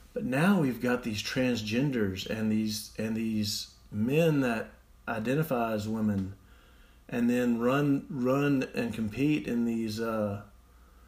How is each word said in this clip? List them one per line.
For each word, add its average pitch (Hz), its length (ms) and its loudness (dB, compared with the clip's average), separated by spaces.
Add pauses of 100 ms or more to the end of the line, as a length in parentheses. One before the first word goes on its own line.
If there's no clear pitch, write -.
(140)
But 104 100 -6
now 160 360 4
we've 123 220 0
got 123 220 0
these 104 180 -4
transgenders 117 1080 0
and 110 220 0
these, 107 460 -2
and 110 200 -4
these 107 540 -4 (200)
men 143 500 2
that 117 280 -2 (380)
identify 120 640 0
as 107 140 -2
women, 107 460 0 (760)
and 120 200 2
then 123 300 2
run, 139 500 2
run 135 640 2
and 117 200 -4
compete 131 540 0
in 120 180 0
these, 113 340 -2
uh, 107 420 -2 (680)